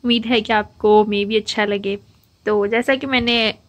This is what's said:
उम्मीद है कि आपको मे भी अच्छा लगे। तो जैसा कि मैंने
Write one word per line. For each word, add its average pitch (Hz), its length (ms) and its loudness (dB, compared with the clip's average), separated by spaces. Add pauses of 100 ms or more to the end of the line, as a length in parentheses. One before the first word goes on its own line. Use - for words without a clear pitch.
उम्मीद 233 220 0
है 233 140 2
कि 226 120 -4
आपको 214 520 2
मे 208 200 -2
भी 214 120 -2
अच्छा 208 280 -2
लगे। 202 340 -4 (480)
तो 208 200 0
जैसा 240 280 0
कि 269 120 -6
मैंने 233 480 0 (140)